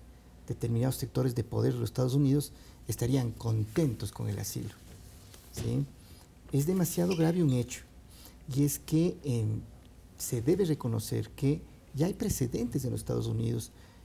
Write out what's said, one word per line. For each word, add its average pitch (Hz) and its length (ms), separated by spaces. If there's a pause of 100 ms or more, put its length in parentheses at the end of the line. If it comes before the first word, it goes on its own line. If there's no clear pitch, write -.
(460)
determinados 117 480
sectores 127 400
de 117 80
poder 113 300
de 120 80
los 110 100
Estados 127 240
Unidos 143 380 (360)
estarían 120 440
contentos 110 800
con 110 160
el 101 100
asilo, 104 320 (800)
¿sí? 123 340 (680)
Es 139 140
demasiado 180 500
grave 165 260
un 143 100
hecho, 123 300 (720)
y 143 80
es 143 160
que, 165 460
eh, 120 200 (720)
se - 240
debe 185 240
reconocer 113 640
que 143 300 (340)
ya 143 120
hay 202 80
precedentes 175 680
en 120 80
los 110 80
Estados 120 260
Unidos. 113 440 (340)